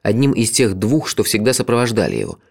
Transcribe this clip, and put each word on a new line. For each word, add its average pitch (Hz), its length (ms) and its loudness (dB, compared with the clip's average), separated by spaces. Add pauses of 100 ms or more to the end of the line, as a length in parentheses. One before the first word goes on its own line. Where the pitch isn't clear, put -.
одним 123 300 2
из 113 180 0
тех 110 240 2
двух, 110 340 0
что - 160 -2
всегда 113 280 0
сопровождали 117 640 0
его. - 240 -6 (120)